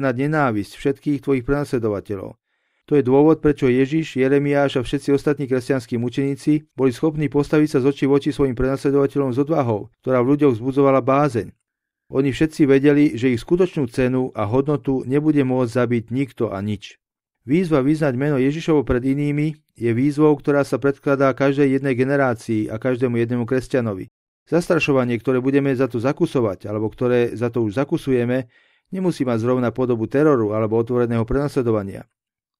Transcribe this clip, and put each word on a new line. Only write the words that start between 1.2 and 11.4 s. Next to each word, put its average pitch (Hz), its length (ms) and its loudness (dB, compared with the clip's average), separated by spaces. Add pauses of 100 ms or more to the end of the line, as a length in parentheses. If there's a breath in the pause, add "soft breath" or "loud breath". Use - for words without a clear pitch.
tvojich 131 240 -2
prenasledovateľov. 110 880 -4 (500)
To - 80 -6
je 139 140 4
dôvod, 151 340 4
prečo 147 300 0
Ježiš, 135 500 0
Jeremiáš 143 560 2
a 127 80 0
všetci 143 300 -2
ostatní 143 340 -2
kresťanskí 127 480 -2
mučeníci 139 800 -2
boli 131 160 2
schopní 151 400 -2
postaviť 147 420 2
sa 147 60 2
z 127 80 2
očí 143 160 0
v 139 160 2
oči 147 140 -2
svojim 139 180 0
prenasledovateľom 135 800 0
s 120 80 0
odvahou, 131 480 -2 (160)
ktorá 127 160 2
v 131 160 2
ľuďoch 139 240 2
vzbudzovala 135 400 2
bázeň. 127 540 -2 (580)